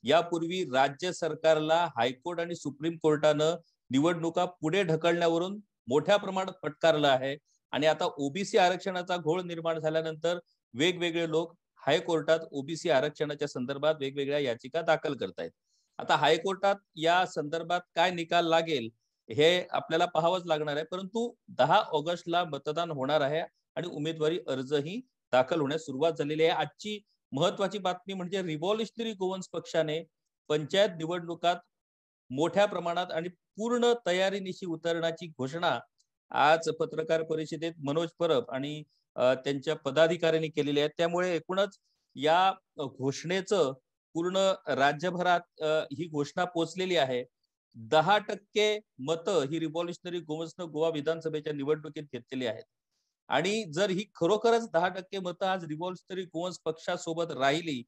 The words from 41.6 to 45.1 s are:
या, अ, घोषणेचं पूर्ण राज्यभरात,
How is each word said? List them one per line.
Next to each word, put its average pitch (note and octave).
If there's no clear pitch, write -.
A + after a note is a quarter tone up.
या, D#3+
अ, D3+
घोषणेचं D#3+
पूर्ण F3+
राज्यभरात, E3+